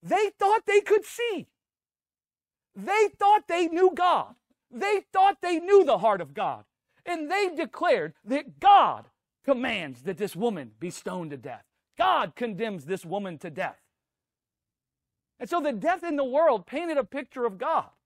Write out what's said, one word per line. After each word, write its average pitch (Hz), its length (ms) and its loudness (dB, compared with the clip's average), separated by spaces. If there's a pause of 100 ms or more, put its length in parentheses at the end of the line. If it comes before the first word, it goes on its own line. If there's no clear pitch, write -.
They 381 280 0
thought 415 360 0
they 415 140 4
could 415 240 2
see. 453 440 -6 (1300)
They 381 360 0
thought 415 360 2
they 339 220 0
knew 359 240 4
God. 339 420 0 (340)
They 392 340 -2 (100)
thought 392 280 4
they 349 200 -2
knew 381 240 6
the 254 140 2
heart 196 220 2
of 147 140 -12
God. 143 300 -6 (420)
And 330 240 -6
they 370 240 0
declared 269 600 -2 (100)
that 262 340 -6
God 269 500 4 (360)
commands 214 580 -2
that 156 160 -6
this 202 160 -6
woman 165 460 -4
be 175 100 -8
stoned 180 400 -10
to 143 60 -12
death. 123 280 -16 (320)
God 302 380 0
condemns 214 520 -8
this 180 180 -6
woman 180 340 -8
to 170 120 -12
death. 151 280 -8 (1600)
And 240 100 -12
so 339 120 0
the 285 120 -2
death 311 300 -2
in 339 140 -4
the 277 80 -2
world 262 420 2
painted 311 320 -4
a 254 60 -2
picture 254 400 -10
of 196 140 -4
God. 294 320 -4 (160)